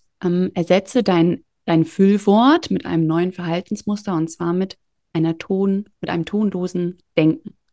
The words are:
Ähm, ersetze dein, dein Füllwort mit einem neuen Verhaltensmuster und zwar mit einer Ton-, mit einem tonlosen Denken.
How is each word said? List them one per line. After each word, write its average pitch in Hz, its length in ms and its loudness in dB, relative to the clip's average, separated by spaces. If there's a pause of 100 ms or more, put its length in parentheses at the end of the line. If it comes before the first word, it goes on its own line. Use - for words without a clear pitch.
(220)
Ähm, 180 320 0
ersetze 190 480 0
dein, 175 420 2 (220)
dein 165 180 2
Füllwort 208 840 2
mit 180 160 -4
einem 165 200 0
neuen 170 240 0
Verhaltensmuster 190 840 -6
und 160 160 -2
zwar 175 240 -4
mit 190 240 -4 (340)
einer 165 240 0
Ton-, 196 540 -2 (100)
mit 170 80 -8
einem 170 160 -4
tonlosen 180 720 -4 (220)
Denken. - 380 0 (160)